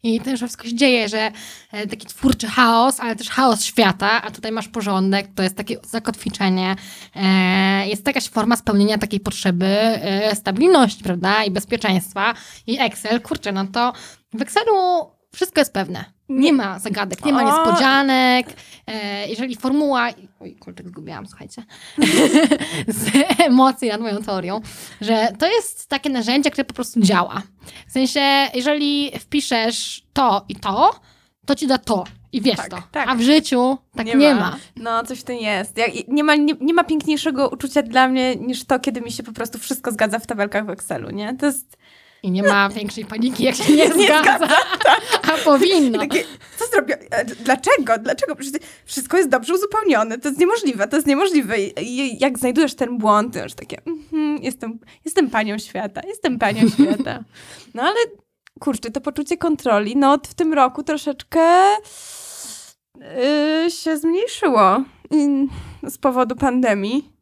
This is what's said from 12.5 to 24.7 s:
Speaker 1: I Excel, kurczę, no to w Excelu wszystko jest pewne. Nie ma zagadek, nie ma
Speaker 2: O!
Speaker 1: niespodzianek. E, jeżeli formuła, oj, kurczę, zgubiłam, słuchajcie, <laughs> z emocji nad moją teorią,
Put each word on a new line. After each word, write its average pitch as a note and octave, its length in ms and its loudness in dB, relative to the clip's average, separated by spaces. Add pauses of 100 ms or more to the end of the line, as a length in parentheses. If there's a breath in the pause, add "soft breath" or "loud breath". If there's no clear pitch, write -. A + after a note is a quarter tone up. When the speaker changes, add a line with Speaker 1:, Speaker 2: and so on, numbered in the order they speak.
Speaker 1:
I A#3 140 -4
Excel, A3+ 400 -2
kurczę, - 320 -6
no G3 140 -2
to A#3 260 -2 (420 loud breath)
w A3 80 -6
Excelu A4 300 0 (600)
wszystko - 260 -2
jest - 120 0
pewne. F#3 320 -6 (240)
Nie C#4 240 2
ma G3 260 0
zagadek, G3+ 460 -6
nie D4 80 2
ma B3 100 2
Speaker 2:
O! C4+ 40 2
Speaker 1:
niespodzianek. C4+ 1000 2 (400 loud breath)
E, G#3 420 -8
jeżeli A#3 280 -8
formuła, C4 520 0 (320)
oj, - 160 -18
kurczę, F3+ 300 -20
zgubiłam, E3+ 400 -14
słuchajcie, - 360 -20 (640 loud breath)
<laughs> - 640 2
z A3 180 -4 (320)
emocji C4 500 4
nad G#3+ 120 -4
moją G#3 220 -4
teorią, F#3+ 380 -6 (400 loud breath)